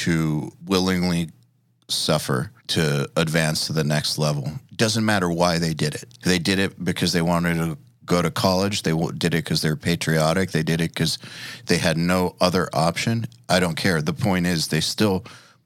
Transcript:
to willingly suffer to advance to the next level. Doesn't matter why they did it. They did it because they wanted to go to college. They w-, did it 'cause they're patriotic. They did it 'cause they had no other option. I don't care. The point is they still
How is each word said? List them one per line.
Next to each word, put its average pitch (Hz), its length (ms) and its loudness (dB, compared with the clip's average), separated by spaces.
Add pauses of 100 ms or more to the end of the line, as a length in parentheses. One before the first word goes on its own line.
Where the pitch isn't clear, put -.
to 80 480 0 (160)
willingly 90 640 2 (580)
suffer 73 640 -2 (160)
to 71 400 0 (100)
advance 78 500 0
to - 80 -4
the 78 100 0
next 73 320 0
level. 73 340 -2 (240)
Doesn't 110 300 0
matter 101 260 2
why 85 280 2
they 82 160 0
did 76 200 -4
it. - 100 -12 (180)
They 90 160 2
did 95 200 0
it 95 240 -2
because 87 300 0
they 87 80 2
wanted 85 380 2
to 82 180 -2 (300)
go 87 160 2
to 82 80 0
college. 98 540 0
They 82 80 0
w-, 80 200 -2
did 85 220 -2
it 80 100 0
'cause - 160 -2
they're 78 160 0
patriotic. 82 760 0
They 80 100 0
did 80 180 0
it 82 140 -2
'cause 82 240 -2 (480)
they - 120 2
had 82 200 0
no 90 420 0
other 90 320 2
option. 113 540 0 (240)
I 90 100 4
don't 87 160 0
care. 85 240 2
The 78 140 -2
point 92 320 0
is 82 220 0
they 76 120 0
still 95 440 0 (420)